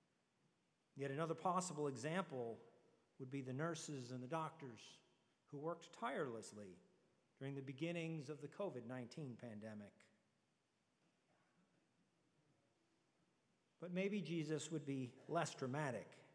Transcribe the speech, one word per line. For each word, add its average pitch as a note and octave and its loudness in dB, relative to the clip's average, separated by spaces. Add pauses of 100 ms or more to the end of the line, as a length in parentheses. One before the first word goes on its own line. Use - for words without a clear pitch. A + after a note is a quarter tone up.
(960)
Yet C3+ 2
another D#3+ 4
possible F3 4
example C3+ 2 (600)
would C3 -6
be C#3 0
the B2+ -4
nurses D3 0
and B2+ -4
the B2+ -6
doctors D3 -4 (720)
who C#3+ -6
worked E3 -4
tirelessly A2+ 0 (640)
during C#3 -2
the C#3 -2
beginnings D#3+ 0
of D3 -4
the C#3+ -6
covid C3 -2
nineteen B2+ -4
pandemic. G#2+ -6 (4000)
But F3 -6
maybe G3 4
Jesus D#3 2
would D3 0
be C3+ 0 (160)
less D#3 4
dramatic B2+ 2 (260)